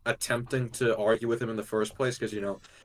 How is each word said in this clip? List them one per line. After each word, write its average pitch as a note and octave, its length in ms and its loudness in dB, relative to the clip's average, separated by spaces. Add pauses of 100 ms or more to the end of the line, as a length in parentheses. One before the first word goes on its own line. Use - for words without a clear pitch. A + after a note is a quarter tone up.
attempting B2 640 0
to A#2 280 2
argue A2 300 4
with A#2 120 2
him A2+ 120 -4
in A2+ 40 -4
the G#2+ 80 -4
first G#2+ 320 -2
place, B2+ 220 0
'cause, G#2 160 -4
you G#2 80 -4
know, G2 180 -4 (260)